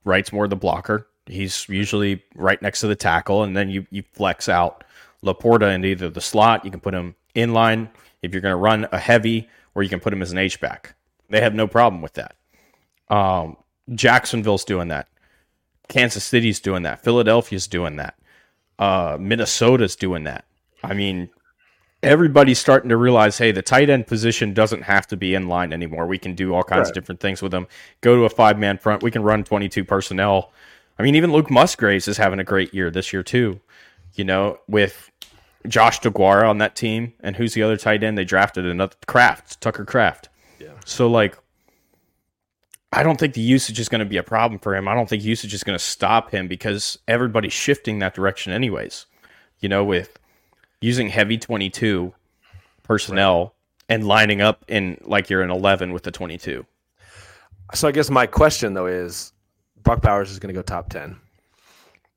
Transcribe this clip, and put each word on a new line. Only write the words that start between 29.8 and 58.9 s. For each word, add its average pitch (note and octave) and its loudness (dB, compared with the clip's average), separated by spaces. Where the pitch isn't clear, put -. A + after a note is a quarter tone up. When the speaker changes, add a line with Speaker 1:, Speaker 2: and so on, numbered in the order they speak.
Speaker 1:
personnel. F#2+ -2
I - -4
mean, C#3 4
even E3 4
Luke D3+ 2
Musgraves A#2 4
is G2+ -4
having G2 0
a F2+ -4
great F#2+ -2
year F2+ -2
this F#2 -6
year, F#2+ -6
too. A2 -2
You G2+ -6
know, F#2+ -2
with G#2 -2
Josh A2+ 4
DeGuara G2+ 4
on G#2 0
that G#2+ -2
team, A2+ -6
and F#2+ -8
who's A#2 -4
the A2 0
other G#2+ 2
tight G#2+ 0
end? G#2+ -2
They F#2 -2
drafted F#2+ 0
another, F2 -4
Kraft, - 2
Tucker G#2+ -6
Kraft. G#2 0
Speaker 2:
Yeah. - -20
Speaker 1:
So, - -2
like, A2+ 0
I - 2
don't D#3 2
think D3 -2
the A#2 -6
usage A#2+ 2
is A2 -6
gonna A2 -2
be G2 -6
a F2+ -2
problem A2+ 0
for G2 -4
him. G2 -4
I G2+ 0
don't A#2 -2
think G#2 -4
usage A2 -4
is G2+ -10
gonna G2 -4
stop A2 -2
him F#2+ -4
because G2+ -8
everybody's A2+ 0
shifting A#2 -2
that F#2+ -4
direction F#2+ -4
anyways, G#2 -6
you G2+ -6
know, G2 0
with F2+ -4
using A#2+ -2
heavy G#2+ 0
twenty-two G2 -4
personnel F#2+ 2
Speaker 2:
Right. G2 -6
Speaker 1:
and G#2+ 0
lining G#2 4
up G#2+ 2
in, G2 -4
like, G2+ -2
you're F#2+ 0
an F2+ -2
eleven F#2 0
with F2 -10
the F#2 -10
twenty-two. E2 -12
Speaker 2:
So D#3 0
I C#3+ 2
guess D3 0
my B2+ 4
question, D3 2
though, F#2 -4
is F2+ -8